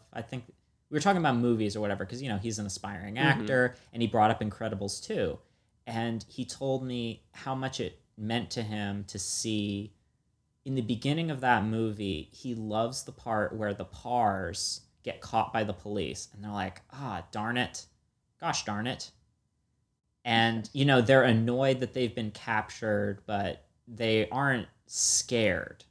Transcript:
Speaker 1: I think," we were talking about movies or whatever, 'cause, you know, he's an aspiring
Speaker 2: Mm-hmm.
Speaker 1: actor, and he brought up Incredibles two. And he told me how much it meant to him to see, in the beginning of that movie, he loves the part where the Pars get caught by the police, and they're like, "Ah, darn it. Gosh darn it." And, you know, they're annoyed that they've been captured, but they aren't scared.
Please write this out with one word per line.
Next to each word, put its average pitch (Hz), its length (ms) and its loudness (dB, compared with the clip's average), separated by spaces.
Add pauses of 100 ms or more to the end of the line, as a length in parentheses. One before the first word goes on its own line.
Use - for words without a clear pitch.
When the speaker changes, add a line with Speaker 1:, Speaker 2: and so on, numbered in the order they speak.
(120)
Speaker 1:
I 117 100 -6
think," 123 220 -10 (460)
we 147 60 -4
were 151 40 2
talking 190 180 4
about 151 180 4
movies 113 380 2
or 107 60 -4
whatever, 101 260 -2
'cause, 120 160 -10
you 139 60 -4
know, 104 100 -2
he's 104 220 -4
an 104 60 -6
aspiring 101 500 -8
Speaker 2:
Mm-hmm. 135 240 6
Speaker 1:
actor, 123 340 2 (180)
and 117 80 -6
he 117 60 4
brought 110 240 6
up 113 100 0
Incredibles 104 600 -6
two. 113 360 -2 (500)
And 113 400 -4
he - 160 -8
told 135 400 -4
me 120 480 -6
how - 240 -6
much 131 240 -4
it - 180 -6 (180)
meant 110 360 -2
to 120 100 -4
him 104 460 -4
to 104 100 -10
see, 104 760 -4 (720)
in 135 120 -4
the 131 60 0
beginning 143 500 -2
of 127 80 -6
that 120 240 6
movie, 107 680 -2
he 123 220 -8
loves 113 480 -2
the 113 100 -16
part 110 440 -2
where 104 180 -2
the 101 120 -8
Pars 101 960 -2 (200)
get - 180 -8
caught - 320 0
by 110 120 0
the 101 80 -2
police, 98 600 -6
and 101 120 -14
they're 107 80 -8
like, 95 300 -6 (100)
"Ah, 123 400 -8
darn 113 240 -2
it. - 300 -2 (540)
Gosh 165 240 -2
darn 107 220 -4
it." - 240 -6 (1160)
And, 113 460 2
you 139 140 2
know, 131 160 8
they're 131 220 8
annoyed 123 560 4
that 123 120 -4
they've 120 220 -2
been 110 160 -4
captured, 104 960 -2
but 98 400 -4 (200)
they 110 440 2
aren't 127 380 0 (180)
scared. - 1040 0